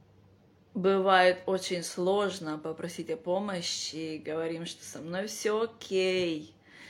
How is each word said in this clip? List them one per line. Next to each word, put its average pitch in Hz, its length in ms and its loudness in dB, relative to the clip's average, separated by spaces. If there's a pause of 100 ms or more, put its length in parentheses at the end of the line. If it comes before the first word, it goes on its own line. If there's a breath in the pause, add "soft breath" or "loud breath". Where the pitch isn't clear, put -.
(720)
бывает 185 720 6
очень 185 380 0
сложно 180 760 0
попросить 160 500 -8
о 160 80 -2
помощи, 175 960 -4
и 151 40 -10
говорим, 165 460 -4
что - 180 -12
со - 160 -14
мной 175 280 -6
всё 214 360 0
окей, 185 920 0 (360 loud breath)